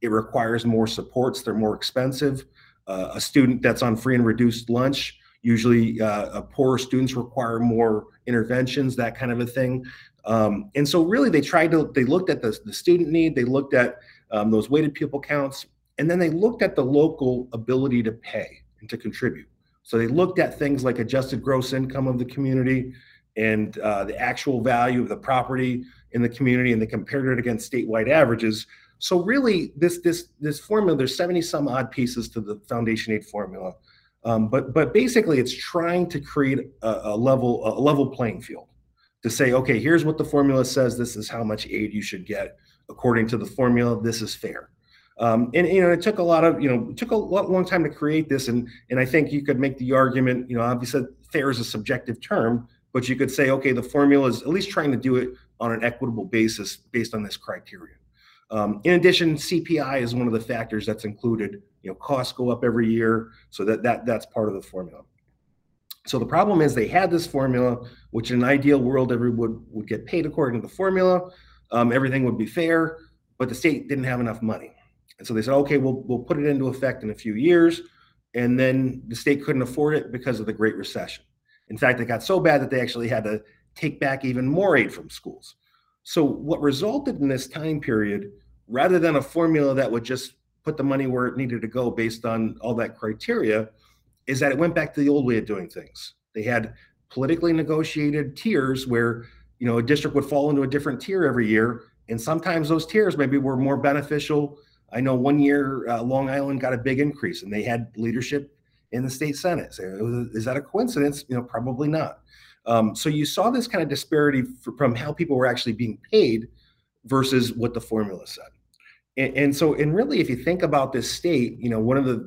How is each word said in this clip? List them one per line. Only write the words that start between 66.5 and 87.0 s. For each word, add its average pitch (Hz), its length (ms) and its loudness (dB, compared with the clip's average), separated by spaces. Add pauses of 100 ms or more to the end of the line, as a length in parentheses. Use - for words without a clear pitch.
is 143 140 4
they 113 120 2
had 180 240 2
this 170 160 0
formula, 127 440 2 (400)
which 113 200 -4
in 123 120 4
an 123 60 4
ideal 139 300 6
world, 131 320 2
everyone 120 280 0
would, 113 320 -4
would 107 180 -10
get 107 180 -6
paid 165 200 -2
according 131 340 -2
to 101 80 -12
the - 40 -20
formula. 185 580 2 (400)
Um, 120 220 4
everything 131 320 2
would 110 140 0
be 107 80 0
fair, 165 520 0 (400)
but 127 100 -2
the 113 60 -6
state 147 340 0
didn't 135 160 -4
have 127 160 -2
enough 113 220 -4
money. 110 300 -6 (460)
And - 80 -18
so 120 80 -6
they 110 80 0
said, 127 120 0
"Okay, 143 240 4
we'll, 131 280 0
we'll 123 220 -2
put 156 100 0
it 147 80 -2
into 135 220 0
effect 127 340 -4
in 107 80 -6
a 107 40 -8
few 107 200 -6
years." 165 480 6 (520)
And 123 240 2
then 131 500 2
the 117 80 -8
state 143 280 0
couldn't 135 180 0
afford 151 320 0
it - 180 -4
because 123 280 -4
of 107 60 -6
the 107 60 -4
Great 107 240 0
Recession. - 480 -10 (440)
In 107 100 -12
fact, 123 220 4
it 113 60 -4
got 113 160 -2
so 185 180 0
bad 151 200 4
that 131 100 -4
they 131 100 0
actually 117 280 -4
had 113 160 -2
to 107 180 -4 (320)
take 147 260 -8
back 135 240 -2
even 127 220 -2
more 170 300 2
aid 110 160 2
from - 160 -16
schools. - 480 -18 (460)
So - 220 0
what 143 360 -2
resulted 170 600 0